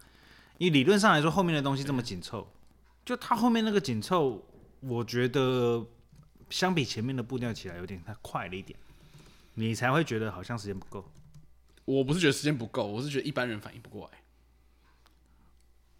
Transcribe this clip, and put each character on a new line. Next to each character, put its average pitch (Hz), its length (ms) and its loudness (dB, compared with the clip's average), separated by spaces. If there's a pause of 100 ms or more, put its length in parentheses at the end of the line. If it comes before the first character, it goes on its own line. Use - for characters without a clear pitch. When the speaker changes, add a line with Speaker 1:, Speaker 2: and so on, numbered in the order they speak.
(600)
Speaker 1:
因 170 80 2
为 175 40 6
理 139 140 6
论 202 140 6
上 202 140 6
来 151 80 6
说， 156 100 4
后 170 120 2
面 170 120 2
的 147 60 0
东 139 160 0
西 139 80 -4
这 143 80 -2
么 123 100 0
紧 90 180 -6
凑， - 320 -10 (520)
Speaker 2:
对。 247 120 -4
Speaker 1:
就 - 40 -
他 - 160 0
后 233 140 4
面 226 140 4
那 220 60 2
个 202 100 4
紧 113 200 -2
凑， 131 460 0 (340)
我 120 240 -2
觉 120 240 0
得 123 560 2 (640)
相 185 260 0
比 156 100 2
前 - 180 -6
面 131 120 -2
的 127 80 -4
步 120 160 -6
调 117 140 -4
起 95 160 -10
来 87 80 -12
有 90 100 -10
点 95 180 -10
太 107 180 -10
快 120 260 -6
了 90 60 -10
一 95 80 -8
点， - 160 -16 (760)
你 113 200 0
才 123 160 0
会 151 140 4
觉 113 140 -2
得 110 120 -4
好 92 100 -12
像 117 160 -6
时 101 100 -10
间 95 120 -6
不 - 80 -14
够。 98 180 -12 (800)
Speaker 2:
我 135 200 2
不 143 100 2
是 180 60 0
觉 160 80 6
得 127 40 6
时 - 120 -2
间 147 120 2
不 113 120 -6
够， 113 180 -2
我 104 160 -4
是 147 60 -6
觉 143 100 -4
得 - 60 -4
一 147 80 -4
般 123 160 -2
人 107 120 -6
反 - 140 -16
应 117 60 -18
不 113 100 -20
过 87 220 -14
来。 - 60 -20 (1800)